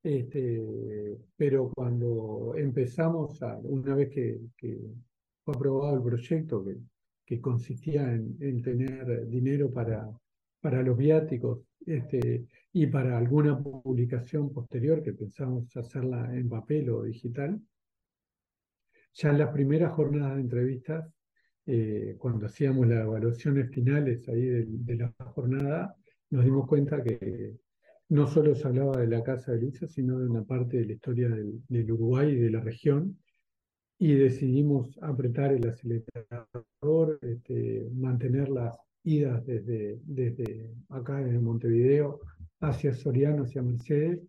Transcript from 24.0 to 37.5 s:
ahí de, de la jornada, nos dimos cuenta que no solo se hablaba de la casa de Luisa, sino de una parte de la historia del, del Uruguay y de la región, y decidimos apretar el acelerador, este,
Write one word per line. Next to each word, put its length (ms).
ahí 140
de, 260
de 280
la 140
jornada, 640
nos 160
dimos 240
cuenta 340
que 520
no 160
solo 280
se 140
hablaba 320
de 60
la 160
casa 300
de 100
Luisa, 260
sino 300
de 100
una 160
parte 320
de 80
la 80
historia 380
del, 360
del 260
Uruguay 360
y 80
de 140
la 100
región, 560
y 140
decidimos 880
apretar 500
el 160
acelerador, 1600
este, 720